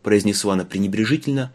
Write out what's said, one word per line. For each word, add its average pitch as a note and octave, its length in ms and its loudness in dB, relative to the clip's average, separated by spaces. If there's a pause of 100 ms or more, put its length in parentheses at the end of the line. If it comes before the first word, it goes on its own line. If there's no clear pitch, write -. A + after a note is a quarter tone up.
произнесла G2+ 480 2
она F#2 120 0
пренебрежительно, A#2+ 880 -2